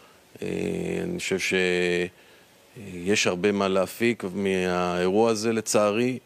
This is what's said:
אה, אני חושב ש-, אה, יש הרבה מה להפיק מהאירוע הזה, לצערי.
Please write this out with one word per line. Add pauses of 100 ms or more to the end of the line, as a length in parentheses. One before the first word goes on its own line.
(420)
אה, (560)
אני
חושב
ש-,
אה, (880)
יש
הרבה
מה
להפיק (100)
מהאירוע
הזה,
לצערי.